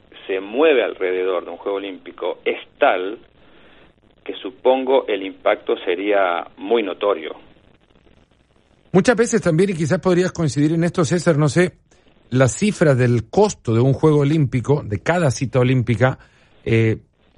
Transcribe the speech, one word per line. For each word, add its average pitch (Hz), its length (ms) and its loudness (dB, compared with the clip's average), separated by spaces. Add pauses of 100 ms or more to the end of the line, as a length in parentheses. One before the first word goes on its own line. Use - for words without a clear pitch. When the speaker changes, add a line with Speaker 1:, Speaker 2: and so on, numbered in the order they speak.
(260)
Speaker 1:
se 95 140 -4
mueve 120 440 0
alrededor 92 600 -4
de 82 60 -14
un 87 60 -12
Juego 98 220 -6
Olímpico 90 640 -10
es - 160 -4 (180)
tal 104 400 0 (1080)
que 92 100 -10
supongo 131 760 0
el 98 140 -2
impacto 101 600 -4
sería 95 640 0 (100)
muy 113 260 -2
notorio. 87 500 -4 (1600)
Speaker 2:
Muchas 196 240 4
veces 226 260 0
también, 180 280 2
y 196 40 -4
quizás 147 260 -2
podrías 180 320 0
coincidir 147 400 0
en 165 120 0
esto, 170 200 0
César, 170 320 0
no 151 120 2
sé, - 160 2 (640)
la 131 180 4
cifra 175 460 2
del 120 360 0
costo 196 420 0
de 113 80 2
un 135 140 2
Juego 151 260 2
Olímpico, 139 640 0
de 104 180 -6
cada 165 280 0
cita 123 300 -2
olímpica, 123 580 2 (440)
eh, 113 360 0 (400)